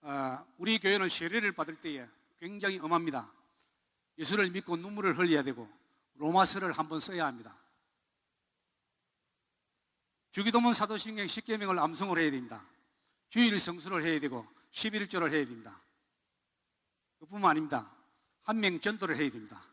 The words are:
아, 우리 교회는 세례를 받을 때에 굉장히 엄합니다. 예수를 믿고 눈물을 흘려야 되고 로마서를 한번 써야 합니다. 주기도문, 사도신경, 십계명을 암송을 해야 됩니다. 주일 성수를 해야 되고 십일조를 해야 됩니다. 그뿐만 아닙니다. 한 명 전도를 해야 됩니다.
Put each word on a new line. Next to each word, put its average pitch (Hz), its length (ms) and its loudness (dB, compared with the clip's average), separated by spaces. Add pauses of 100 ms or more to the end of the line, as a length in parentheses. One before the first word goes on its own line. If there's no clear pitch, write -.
아, 139 400 -4 (140)
우리 214 220 0
교회는 190 280 2
세례를 196 440 -2
받을 160 240 -6
때에 139 320 -10 (320)
굉장히 196 400 -4
엄합니다. 156 520 0 (880)
예수를 185 320 2
믿고 175 260 -4
눈물을 196 400 -2
흘려야 156 280 4
되고 120 260 -8 (440)
로마서를 175 580 2
한번 156 260 -2
써야 175 280 -4
합니다. 117 300 -8 (2750)
주기도문, 233 420 6
사도신경, 208 540 -2
십계명을 208 500 -2
암송을 165 400 0
해야 156 140 4
됩니다. 117 340 -8 (600)
주일 220 320 4
성수를 170 420 -2
해야 160 160 2
되고 131 260 -4 (280)
십일조를 202 580 -2
해야 151 140 2
됩니다. 113 360 -14 (1400)
그뿐만 180 320 2
아닙니다. 147 440 -2 (460)
한 220 140 0
명 190 240 2
전도를 196 360 -2
해야 139 140 2
됩니다. 110 320 -14 (100)